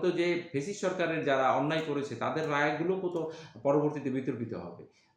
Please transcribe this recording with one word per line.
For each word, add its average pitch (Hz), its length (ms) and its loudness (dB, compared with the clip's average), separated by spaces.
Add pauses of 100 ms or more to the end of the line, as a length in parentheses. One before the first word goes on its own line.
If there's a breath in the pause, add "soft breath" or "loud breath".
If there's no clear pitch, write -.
তো 180 100 2
যে 170 300 0 (100)
ফ্যাসিস্ট 175 300 -4
সরকারের 165 440 0
যারা 131 260 4
অন্যায় 147 360 2
করেছে, 139 280 -2
তাদের 156 360 -2
রায়গুলো 151 480 2
কত 170 320 -2 (320 loud breath)
পরবর্তীতে 147 460 4
বিতর্কিত 123 440 -2
হবে। - 500 -12 (140)